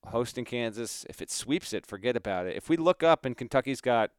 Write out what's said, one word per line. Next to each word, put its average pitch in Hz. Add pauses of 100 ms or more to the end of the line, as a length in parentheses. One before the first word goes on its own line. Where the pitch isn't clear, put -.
hosting 120
Kansas, 117
if -
it -
sweeps -
it, 98
forget 110
about 92
it. 90
If -
we 165
look 165
up 160
and 120
Kentucky's 131
got 117